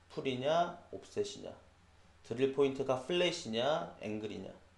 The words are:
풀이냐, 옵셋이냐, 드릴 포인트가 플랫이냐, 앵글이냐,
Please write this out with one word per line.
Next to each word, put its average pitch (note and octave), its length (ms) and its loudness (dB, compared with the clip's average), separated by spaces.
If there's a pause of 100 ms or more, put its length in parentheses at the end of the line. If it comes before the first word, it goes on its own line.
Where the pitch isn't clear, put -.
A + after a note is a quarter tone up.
(120)
풀이냐, C#3+ 800 0
옵셋이냐, - 640 -6 (680)
드릴 C3+ 280 2
포인트가 C3+ 540 2
플랫이냐, E3 920 0
앵글이냐, G#2 520 -6 (260)